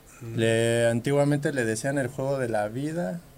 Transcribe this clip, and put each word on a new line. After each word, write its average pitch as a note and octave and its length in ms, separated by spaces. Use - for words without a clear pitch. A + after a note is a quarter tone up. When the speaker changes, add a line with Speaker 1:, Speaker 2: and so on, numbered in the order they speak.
Speaker 1:
Ujú. A2+ 160
Speaker 2:
Le, A#2 500
antiguamente C#3+ 640
le C3 100
decían A2+ 340
el C3 100
juego C#3 300
de B2 120
la G#2+ 180
vida E3 540